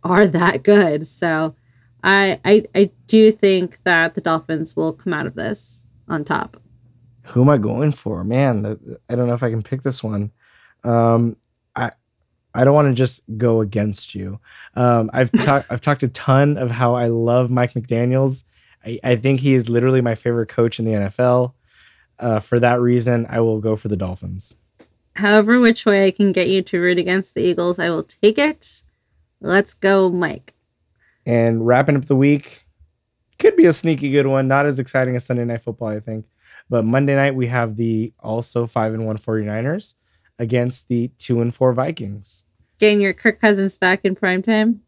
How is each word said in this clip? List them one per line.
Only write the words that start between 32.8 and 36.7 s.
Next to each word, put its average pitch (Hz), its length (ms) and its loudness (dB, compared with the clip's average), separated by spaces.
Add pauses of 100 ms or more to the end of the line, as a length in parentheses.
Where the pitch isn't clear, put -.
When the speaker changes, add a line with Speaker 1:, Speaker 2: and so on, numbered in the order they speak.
Speaker 2:
could 415 180 2
be 339 100 6
a 165 80 6
sneaky 143 360 -2
good 139 160 2
one. 135 220 0
Not 139 180 2
as 139 140 -2
exciting 127 360 -2
as 120 100 -6
Sunday 123 180 -4
Night 117 180 -6
Football, 113 280 -10
I 107 100 -6
think. 110 260 -12 (440)
But 117 160 0